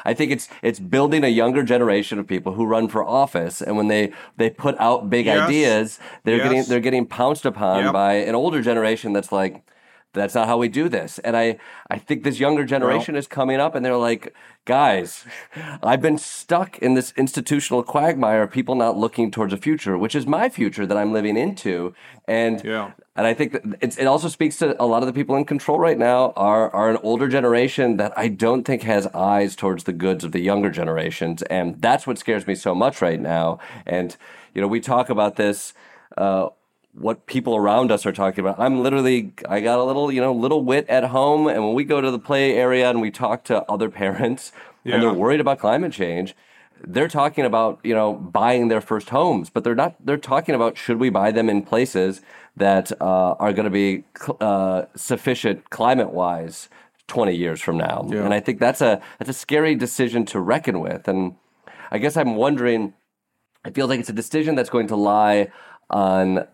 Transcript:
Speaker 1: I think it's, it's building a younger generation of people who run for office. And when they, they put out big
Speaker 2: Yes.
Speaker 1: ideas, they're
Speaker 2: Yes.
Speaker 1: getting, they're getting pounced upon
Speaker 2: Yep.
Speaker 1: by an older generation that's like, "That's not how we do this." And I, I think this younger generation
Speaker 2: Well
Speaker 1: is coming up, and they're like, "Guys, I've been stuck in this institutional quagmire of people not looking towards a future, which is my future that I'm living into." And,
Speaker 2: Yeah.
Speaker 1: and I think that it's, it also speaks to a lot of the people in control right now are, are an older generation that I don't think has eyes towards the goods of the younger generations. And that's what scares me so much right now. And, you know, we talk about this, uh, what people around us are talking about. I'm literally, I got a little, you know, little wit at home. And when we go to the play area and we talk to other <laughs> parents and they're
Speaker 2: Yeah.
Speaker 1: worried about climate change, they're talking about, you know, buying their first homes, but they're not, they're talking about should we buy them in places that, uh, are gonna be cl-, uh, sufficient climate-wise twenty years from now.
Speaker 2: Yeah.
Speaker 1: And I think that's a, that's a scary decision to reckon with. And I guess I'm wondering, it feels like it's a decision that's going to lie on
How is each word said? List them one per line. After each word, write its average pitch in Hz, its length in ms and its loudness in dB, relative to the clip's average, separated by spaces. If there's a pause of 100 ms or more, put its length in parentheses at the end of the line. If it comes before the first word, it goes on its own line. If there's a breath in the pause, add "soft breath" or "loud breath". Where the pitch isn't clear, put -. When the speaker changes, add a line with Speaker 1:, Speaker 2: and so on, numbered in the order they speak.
Speaker 1:
I 113 100 0
think 139 180 -2
it's, - 160 -4 (140 loud breath)
it's 117 180 -2
building 139 420 2
a 135 60 4
younger 120 340 2
generation 113 560 2
of 95 80 -6
people 92 280 -4
who 113 100 -2
run 113 240 2
for 107 160 -2
office. 90 580 0
And 107 140 -2
when 107 100 0
they, 107 260 2 (240 loud breath)
they 113 140 0
put 139 300 -2
out 113 300 2
big 117 160 2
Speaker 2:
Yes. 104 220 4
Speaker 1:
ideas, 117 500 2 (260 loud breath)
they're 113 140 4
Speaker 2:
Yes. 135 100 2
Speaker 1:
getting, 131 160 2
they're 123 160 2
getting 123 260 0
pounced - 400 0
upon 98 380 0
Speaker 2:
Yep. - 80 2
Speaker 1:
by 101 220 2
an 104 200 0
older 147 280 0
generation 110 500 0
that's 101 180 -2
like, 95 320 -2 (520 soft breath)
"That's 101 200 -2
not 113 120 2
how 117 120 2
we 120 100 2
do 143 220 -2
this." 95 300 -6
And 117 160 -2
I, 117 200 2 (340 loud breath)
I - 80 -4
think - 240 -4
this 127 160 -2
younger 143 280 2
generation 131 480 0
Speaker 2:
Well 143 60 -2
Speaker 1:
is 139 60 -8
coming 135 340 0
up, 156 140 0
and 131 100 -4
they're 127 120 2
like, 117 380 -2 (320 loud breath)
"Guys, 120 580 2 (580 loud breath)
I've 127 200 2
been 156 160 2
stuck - 640 -4
in 127 140 2
this 127 220 0
institutional 131 640 0
quagmire 131 600 2
of 98 80 -2
people 127 240 -2
not 117 240 2
looking 113 320 0
towards 101 240 -2
a - 20 0
future, 98 400 -2
which 101 180 -2
is 135 120 -2
my 185 240 0
future 104 360 -4
that 101 120 0
I'm 104 160 0
living 107 240 0
into." 98 560 -4 (340 loud breath)
And, 113 340 0
Speaker 2:
Yeah. 107 280 -6 (260)
Speaker 1:
and 107 100 0
I 113 60 2
think 139 200 -2
that - 100 -6 (180)
it's, 120 160 -4
it 135 80 -2
also 151 240 2
speaks 151 300 -2
to 147 240 0
a - 20 2
lot 117 180 2
of 131 40 0
the 127 80 -4
people 139 200 -2
in 143 120 0
control 151 320 -2
right 165 200 2
now 123 380 2
are, 107 380 2
are 110 160 2
an 110 120 2
older 117 240 0
generation 123 680 2
that 104 180 -2
I 117 140 -2
don't 117 360 0
think 131 180 -2
has 104 320 0
eyes 98 420 2
towards 92 280 -4
the 92 100 -4
goods 87 300 -2
of 80 80 -8
the 90 80 -2
younger 101 280 2
generations. 82 760 -4
And 87 360 -4
that's - 260 2
what 120 120 -4
scares 104 280 -2
me 98 80 -2
so - 200 -2
much 120 260 0
right 82 200 0
now. 82 380 -2 (280 loud breath)
And, 90 280 -4 (400 loud breath)
you 98 60 -4
know, 101 80 0
we 113 120 0
talk 123 280 0
about 104 280 0
this, 104 360 -2 (460 soft breath)
uh, 95 300 0 (460)
what 110 320 -6
people 123 300 -2
around 107 340 4
us 104 140 0
are 104 80 -2
talking 95 320 -2
about. 95 160 -2
I'm 127 220 2
literally, 127 500 0 (160)
I 101 120 -2
got 117 180 2
a 123 40 2
little, 139 300 -2
you 127 80 0
know, 131 140 2
little 131 280 0
wit 127 280 0
at 131 140 4
home. 143 420 2
And 110 180 0
when 107 100 0
we 139 100 0
go 143 180 0
to 135 80 0
the 123 80 -2
play 139 360 0
area 123 360 4
and 117 100 0
we 107 100 -2
talk 113 340 -4
to 107 200 0
other 104 260 -2
<laughs> 101 120 -8
parents 113 500 -2 (320 loud breath)
and 117 180 2
they're 117 80 4
Speaker 2:
Yeah. - 20 2
Speaker 1:
worried 117 280 2
about 139 180 0
climate 135 340 0
change, 90 440 -4 (500 soft breath)
they're 165 220 0
talking 147 380 0
about, 113 360 2
you 113 120 0
know, 107 180 2
buying 107 560 0
their 110 140 2
first - 260 -4
homes, 135 400 0
but 104 160 -4
they're 120 100 0
not, 156 200 0 (100)
they're 139 140 0
talking 143 360 -2
about 117 220 2
should 117 240 -2
we 127 80 2
buy 101 220 2
them 113 180 2
in 101 140 2
places 95 580 0 (360 loud breath)
that, 98 440 2
uh, 92 380 2
are 104 160 0
gonna 104 160 0
be 98 340 0 (100)
cl-, - 260 -8
uh, 95 420 0 (120)
sufficient - 760 -4
climate-wise 90 960 -2 (380 soft breath)
twenty 104 280 0
years 85 260 -2
from 82 180 -2
now. - 300 -2
Speaker 2:
Yeah. 104 160 -2
Speaker 1:
And 101 100 0
I 104 60 0
think 107 180 -4
that's 120 240 0
a, 110 180 2 (180 loud breath)
that's - 120 -8
a 135 40 -8
scary 151 420 0
decision 120 500 -2
to 101 140 -4
reckon 95 400 0
with. 92 280 -6
And 92 280 -2 (540 loud breath)
I - 80 -4
guess 143 180 -2
I'm 131 200 0
wondering, 120 560 0 (720)
it - 100 -14
feels 135 140 0
like 127 120 0
it's 113 100 -8
a 107 40 -8
decision 156 420 -2
that's 127 140 0
going 113 180 0
to 107 80 -2
lie 104 520 4 (420 loud breath)
on 95 640 2